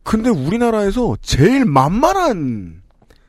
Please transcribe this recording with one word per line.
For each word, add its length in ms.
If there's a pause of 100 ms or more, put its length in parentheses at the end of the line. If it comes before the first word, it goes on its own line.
근데 260
우리나라에서 920
제일 440
만만한 1160 (480)